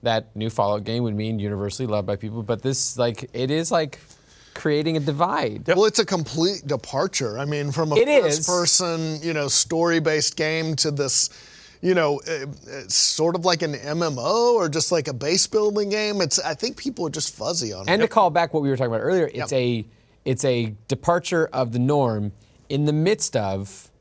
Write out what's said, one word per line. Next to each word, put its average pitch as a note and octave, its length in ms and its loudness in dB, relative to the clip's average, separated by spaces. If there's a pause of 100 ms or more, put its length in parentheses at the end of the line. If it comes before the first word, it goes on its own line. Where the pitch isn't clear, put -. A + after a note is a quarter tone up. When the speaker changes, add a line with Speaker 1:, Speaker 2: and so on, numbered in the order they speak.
Speaker 1:
that A2+ 240 0 (100)
new A2 140 -4
Fallout G#2 340 0
game A2+ 200 -2
would A2 100 -2
mean G#2+ 240 -2
universally G2+ 480 -4
loved G#2 200 -2
by G2+ 100 -2
people, A2 260 -8
but G#2 180 -2
this, - 380 -4
like, A#2+ 340 -2
it B2+ 180 -2
is, D#3+ 200 -2
like, D#3+ 280 -2 (540)
creating D#3 460 0
a - 20 0
divide. C#3+ 680 -2
Speaker 2:
Yep. E3+ 100 4
Speaker 3:
Well, G#3 100 6
it's G#3+ 120 2
a G#3+ 60 4
complete E3 640 -2
departure. C3+ 720 -2
I C#3 80 -4
mean, C#3+ 260 -2
from D#3 200 0
a D3 40 4
Speaker 1:
It B3+ 120 6
is. E3 380 4
Speaker 3:
first-person, E3+ 760 0
you E3 100 -2
know, D3 160 0
story-based D#3+ 880 2
game D#3+ 400 -2
to D#3 140 0
this, C#3 400 0 (500)
you F3+ 140 2
know, D3 340 2
uh, E3 40 -4
uh, C#3 140 -6 (420)
sort - 460 2
of E3+ 100 -4
like F3 180 4
an D3 120 -2
M D3 280 -4
M D3+ 160 0
O A3+ 360 2
or F3+ 140 2
just D3 240 -2
like D#3 160 0
a C#3+ 40 -6
base-building G3+ 760 0
game. G#3 300 -2
It's, E3 180 0
I D#3+ 160 -2
think - 220 -6
people F3+ 300 -6
are D3 40 -2
just - 240 -6
fuzzy A#2+ 380 -4
on F#2+ 160 -8
Speaker 1:
And F#3+ 120 4
Speaker 3:
it. A3+ 60 4
Speaker 1:
to - 20 0
call F#3+ 220 4
back E3 240 0
what D3+ 80 2
we C#3 80 2
were C3+ 60 2
talking A#2+ 160 0
about A2 120 0
earlier, F3 220 2
it's C3+ 260 -4
Speaker 3:
Yep. - 0 -
Speaker 1:
a, B2 320 2 (400)
it's C3 200 0
a A#2+ 300 2 (140)
departure E3+ 640 0
of B2 200 -2
the B2 60 0
norm B2 540 2 (360)
in D3 180 0
the D3 60 2
midst E3 440 0
of G2 540 -4 (100)